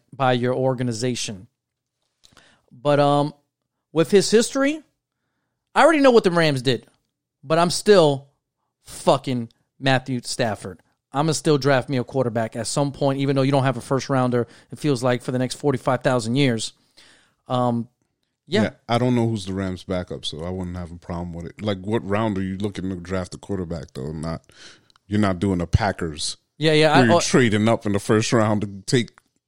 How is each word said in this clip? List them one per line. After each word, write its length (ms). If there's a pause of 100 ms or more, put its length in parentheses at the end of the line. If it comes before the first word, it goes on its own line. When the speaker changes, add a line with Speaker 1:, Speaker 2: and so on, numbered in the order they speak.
(120)
Speaker 1:
by 220
your 220
organization. 920 (1200)
But, 280
um, 340 (600)
with 180
his 180
history, 520 (920)
I 100
already 180
know 100
what 120
the 80
Rams 300
did, 240 (580)
but 140
I'm 120
still 580 (560)
fucking 680 (300)
Matthew 440
Stafford. 580 (300)
I'ma 200
still 260
draft 320
me 80
a 60
quarterback 520
at 120
some 240
point, 280
even 160
though 60
you 100
don't 120
have 140
a 40
first 280
rounder, 380 (240)
it 80
feels 220
like, 220
for 80
the 80
next 160
forty-five 480
thousand 320
years. 380 (720)
Um, 400 (580)
yeah. 180
Speaker 2:
Yeah, 60 (180)
I 100
don't 180
know 120
who's 180
the 80
Rams' 300
backup, 420
so 180
I 60
wouldn't 280
have 140
a 60
problem 360
with 140
it. 140
Like, 180
what 280
round 300
are 60
you 140
looking 320
to 80
draft 360
a 40
quarterback, 560
though? 180
Not, 320 (640)
you're 120
not 200
doing 220
a 60
Packers 720 (200)
Speaker 1:
Yeah, 160
yeah, 200
Speaker 2:
where 100
Speaker 1:
I, 40
Speaker 2:
you're 80
Speaker 1:
oh, 60
Speaker 2:
trading 460
up 180
in 80
the 60
first 340
round 280
to 240
take 260 (360)